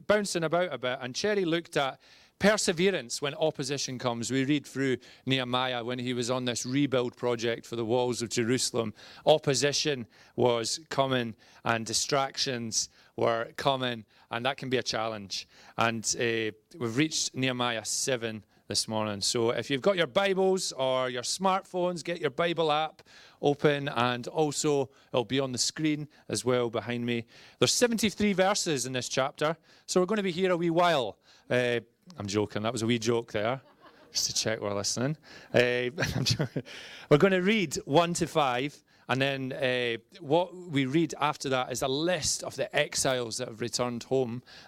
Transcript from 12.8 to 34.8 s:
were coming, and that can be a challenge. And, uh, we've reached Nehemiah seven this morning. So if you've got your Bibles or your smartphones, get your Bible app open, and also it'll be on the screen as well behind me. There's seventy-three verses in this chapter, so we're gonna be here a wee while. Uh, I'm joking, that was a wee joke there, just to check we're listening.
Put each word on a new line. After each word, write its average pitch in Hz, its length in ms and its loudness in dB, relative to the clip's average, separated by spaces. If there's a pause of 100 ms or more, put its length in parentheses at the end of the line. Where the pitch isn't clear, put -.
were 117 400 0
coming, 127 480 0 (280)
and 117 120 -2
that 135 120 0
can 135 120 -10
be 127 100 2
a 113 40 0
challenge. 110 640 -6 (320)
And, 113 260 2 (140)
uh, 113 320 0 (260)
we've 117 200 -4
reached 151 400 0
Nehemiah 123 480 -2
seven 113 600 -2 (220)
this - 220 -2
morning. 107 320 -2
So 117 300 0
if 120 200 -2
you've 135 100 0
got 196 160 4
your 165 120 2
Bibles 190 640 2
or 131 360 0
your 123 140 -6
smartphones, 180 800 -2
get 170 180 -6
your 151 100 0
Bible 165 420 0
app 156 300 -2 (380)
open, 143 480 2
and 123 380 0
also 143 640 0 (220)
it'll 127 120 2
be 123 140 -2
on 135 140 -2
the 120 60 -4
screen 151 500 -2 (200)
as 107 160 -4
well 123 240 2
behind 117 380 -4
me. 117 180 -2 (360)
There's 131 120 6
seventy-three 214 600 2
verses 180 520 2
in 131 80 -6
this 127 160 -4
chapter, 147 480 0 (300)
so - 140 2
we're 180 60 4
gonna 202 180 0
be 190 80 0
here 185 180 0
a 180 60 2
wee 170 140 2
while. 160 460 4 (320)
Uh, 123 300 2 (400)
I'm 104 80 -6
joking, 104 360 0
that 113 100 0
was 107 100 -4
a 113 40 0
wee 120 120 2
joke 117 340 -2
there, 113 300 -2 (500)
just - 140 -2
to - 80 -4
check 113 260 -2
we're 101 140 -2
listening. 117 420 -2 (380)